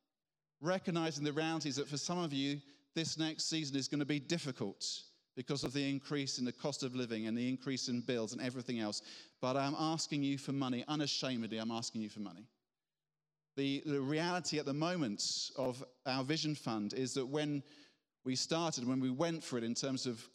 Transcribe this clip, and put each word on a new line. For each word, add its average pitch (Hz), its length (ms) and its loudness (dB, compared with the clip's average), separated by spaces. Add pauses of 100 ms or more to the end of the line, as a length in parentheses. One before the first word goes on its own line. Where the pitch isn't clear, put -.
(600)
recognizing 165 640 2
the 147 80 2
realities 156 420 0
that 135 140 -2
for 147 80 -2
some 175 200 -2
of 170 140 0
you, 143 300 2 (320)
this 160 240 -2
next 160 300 0
season 151 280 0
is 131 140 0
gonna 147 160 2
be 143 160 2
difficult - 840 -4 (320)
because 131 300 -2
of 120 80 -4
the 139 160 2
increase 139 500 -2
in 127 60 0
the 123 80 2
cost - 300 -2
of 127 120 -2
living 113 320 0
and 110 100 0
the 123 120 0
increase 131 400 -2
in 123 100 2
bills 113 320 0
and 120 100 -6
everything 123 380 -2
else. 107 220 -2 (400)
But 147 160 2
I'm 139 180 2
asking 156 480 0
you 139 140 2
for 135 160 -2
money. 127 340 0
Unashamedly, 131 680 0
I'm 110 140 -2
asking 113 320 -2
you 104 60 -4
for 107 120 -10
money. 98 260 -12 (1120)
The, 139 280 2
the 143 140 2
reality 156 580 2
at 147 80 0
the 139 80 2
moment 151 840 0
of 131 260 0 (220)
our 131 180 2
Vision 151 320 2
Fund 107 380 0
is 127 220 0
that 135 100 2
when 147 380 0 (600)
we 127 140 0
started, 156 500 2
when 131 140 4
we 131 80 4
went 160 340 2
for - 140 -2
it 117 80 0
in 120 100 0
terms 131 300 0
of 117 300 -2